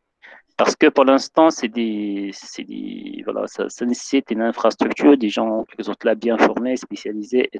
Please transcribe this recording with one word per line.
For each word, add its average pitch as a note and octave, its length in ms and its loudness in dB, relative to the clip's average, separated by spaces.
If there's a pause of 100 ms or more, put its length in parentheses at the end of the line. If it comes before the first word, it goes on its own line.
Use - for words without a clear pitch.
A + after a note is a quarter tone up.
(580)
Parce A2 180 2
que D#3 120 4
pour C#3+ 180 4
l'instant, C3+ 440 4
c'est C3 180 -6
des, G#2 680 -4
c'est - 300 -16
des, - 600 -12
voilà, G#2 220 -4
ça, - 240 -6
ça - 160 -6
nécessite B2 440 -2
une A2 120 -2
infrastructure, A#2 760 4
des A2+ 140 -2
gens, A2 300 -2
en G#2+ 40 -8
quelque - 200 -12
sorte, G2+ 200 -8
là, A2+ 100 2
bien A2 220 -2
formés, A#2+ 400 0
spécialisés, G#2+ 760 -4
et - 100 -12